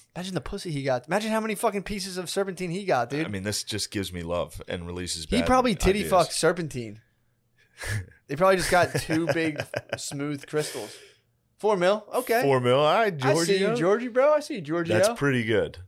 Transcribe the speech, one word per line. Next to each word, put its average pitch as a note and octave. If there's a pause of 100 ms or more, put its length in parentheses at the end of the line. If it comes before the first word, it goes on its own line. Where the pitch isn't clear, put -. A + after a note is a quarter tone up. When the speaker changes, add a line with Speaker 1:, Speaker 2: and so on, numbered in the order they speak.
(160)
Speaker 1:
Imagine F#3
the E3+
pussy F#3+
he C#3+
got. B2+
Imagine G#3
how A3
many A3
fucking G3+
pieces F#3+
of F3+
serpentine F#3
he F#3+
got, B2+
dude. C#3+
Speaker 2:
I -
mean, G2
this G#2
just -
gives F#2
me F2
love E2+
and F2
releases F2
Speaker 1:
He G3+
Speaker 2:
bad -
Speaker 1:
probably B3+
titty F#3+
Speaker 2:
ideas. E3
Speaker 1:
fucked F3
serpentine. C#3 (1300)
They C#3+
probably F#3
just E3+
got F3
two D#3+
Speaker 2:
<laughs> -
Speaker 1:
big D#3+ (340)
smooth C#3+
crystals. C3+ (600)
Four G#3
mil? G3
Okay. F3+
Speaker 2:
Four C3+
mil? B2
All D3+
right, F#3+
Speaker 1:
I D3 (100)
see F#3
you, F#3+
Speaker 2:
Giorgio. G#3
Speaker 1:
Georgie, G#3
bro. C4
I D4+
see D4
you, G3+
Giorgio. D#3+
Speaker 2:
That's G#3+
pretty B2+
good. F#2+